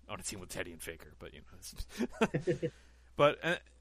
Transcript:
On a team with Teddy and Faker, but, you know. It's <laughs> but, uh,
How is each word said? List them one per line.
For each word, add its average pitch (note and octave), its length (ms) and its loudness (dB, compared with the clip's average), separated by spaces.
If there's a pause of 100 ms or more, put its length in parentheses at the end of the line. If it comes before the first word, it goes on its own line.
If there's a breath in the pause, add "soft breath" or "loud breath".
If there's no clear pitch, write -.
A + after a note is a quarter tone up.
On G2+ 120 -6
a - 20 -10
team G#2 160 -4
with F2+ 120 -10
Teddy F2 220 -4
and D#2+ 80 -12
Faker, D#2+ 380 -10
but, - 140 -10
you D2 80 -14
know. - 880 -2
It's D3+ 320 0 (140)
<laughs> - 400 -20
but, D3 260 8
uh, E3 140 2 (240)